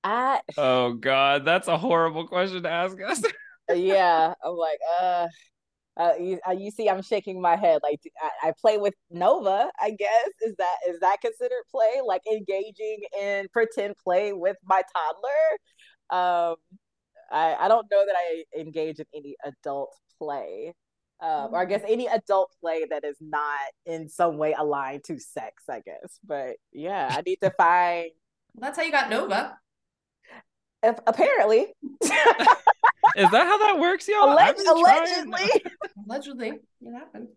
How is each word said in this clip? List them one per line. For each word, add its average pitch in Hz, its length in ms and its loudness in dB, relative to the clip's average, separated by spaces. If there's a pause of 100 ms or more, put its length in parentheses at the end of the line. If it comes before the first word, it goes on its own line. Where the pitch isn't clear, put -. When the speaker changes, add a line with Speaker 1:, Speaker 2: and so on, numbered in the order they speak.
Speaker 1:
I 247 360 0 (160)
Speaker 2:
Oh, 127 380 2
God, 135 500 2
that's 175 240 2
a 165 80 2
horrible 165 500 0
question 185 360 -4
to 165 80 -4
ask 185 320 -4
us. 233 260 -4
<laughs> - 40 -2 (420)
Speaker 1:
Yeah, 180 580 4 (100)
I'm 175 120 -6
like, 160 240 -2 (200)
uh, 180 280 0 (720)
uh, 170 200 4
you, 180 200 -4 (100)
uh, 185 40 0
you 196 180 -6
see, 208 180 -2
I'm 190 140 0
shaking 190 360 -6
my 175 160 2
head. 170 280 2
Like, 147 180 -4 (180)
I, 151 300 -6
I 165 100 -2
play 214 200 2
with 202 160 -2 (160)
Nova, 202 680 0
I 214 120 -2
guess. 220 400 -2 (100)
Is 220 160 -6
that, 180 200 -2 (120)
is 170 120 -6
that 190 200 2
considered 226 500 -6
play? 247 320 0
Like, 190 200 -2 (100)
engaging 214 680 -6 (200)
in 202 320 -4
pretend 220 500 -2
play 196 300 0
with 185 320 -2
my 190 160 2 (160)
toddler? 254 600 -2 (920)
Um, 165 60 -6 (720)
I, 160 300 0
I 185 80 2
don't 214 220 2
know 196 160 2
that 196 100 -2
I 165 280 -4 (140)
engage 156 420 -8
in 151 140 -14
any 143 300 -16
adult 139 500 -10 (240)
play. 143 540 -10 (480)
Um, 151 320 -6
or 170 60 -2
I 185 80 0
guess 202 160 -4
Speaker 3:
Mm. 208 100 -8
Speaker 1:
any 240 140 -2
adult 202 440 0 (120)
play 165 260 -4
that 151 160 -6
is 147 160 -10
not 147 380 -4 (260)
in 160 240 -10
some 165 300 -2
way 156 200 -2
aligned 143 460 -6
to 151 140 -12
sex, - 500 -16
I 120 120 -10
guess. - 440 -20
But 139 320 -10 (160)
yeah, 147 420 -6
I 143 60 -4
need 180 220 -6
to 190 80 2
Speaker 3:
<laughs> - 80 -8
Speaker 1:
find 175 540 2 (420)
Speaker 3:
Well, 226 80 -16
that's 294 160 -8
how 330 60 -2
you 302 80 -4
got 269 180 0
Nova. 208 480 -4 (1200)
Speaker 1:
If, 226 240 2
apparently. 240 680 2 (260)
<laughs> 320 60 0 (1120)
Speaker 2:
Is 190 140 6
that 269 160 6
how 403 120 2
that 403 220 4
works, 349 260 0
y'all? 415 300 6
Speaker 1:
Alleg-, 523 120 8
Speaker 2:
I'm - 60 2
just 392 120 -2 (180)
trying. 349 480 4
Speaker 1:
allegedly. 403 300 0 (440)
Speaker 3:
Allegedly, 262 420 -10 (340)
it 233 140 -18
happened. 240 400 -18